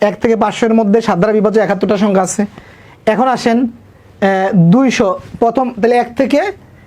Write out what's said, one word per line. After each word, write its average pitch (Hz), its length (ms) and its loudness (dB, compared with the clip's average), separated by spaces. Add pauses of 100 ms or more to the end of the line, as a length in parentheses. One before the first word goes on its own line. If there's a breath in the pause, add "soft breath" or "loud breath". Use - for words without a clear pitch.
এক 208 200 0
থেকে 226 140 2
পাঁচশো 214 300 -2
এর 220 80 2
মধ্যে 226 280 2
সাত 208 160 -2
দ্বারা 214 160 0
বিভাজ্য 214 260 0
একাত্তরটা 202 380 0
সংখ্যা 190 260 2
আছে। 185 180 -4 (640 loud breath)
এখন 220 220 0
আসেন, 233 340 0
এ, - 680 -6 (420)
দুইশো, 233 460 0 (200)
প্রথম, 233 260 0 (140)
তাহলে 233 160 2
এক 233 140 0 (100)
থেকে, 277 220 0 (460 loud breath)